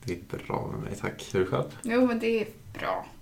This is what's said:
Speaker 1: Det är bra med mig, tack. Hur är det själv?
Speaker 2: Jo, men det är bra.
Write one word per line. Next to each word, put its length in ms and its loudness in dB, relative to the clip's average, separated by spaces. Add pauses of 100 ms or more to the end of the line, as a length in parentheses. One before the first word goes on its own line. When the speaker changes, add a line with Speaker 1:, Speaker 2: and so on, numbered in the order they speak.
Speaker 1:
Det 80 -2
är 60 -4 (280)
bra 260 -2
med 80 -4
mig, 200 -6
tack. 320 -4
Hur 80 6
är 40 8
det 60 -2
själv? 140 2 (180)
Speaker 2:
Jo, 240 6
men 120 4
det 220 4
är 60 0 (320)
bra. 280 -2 (160)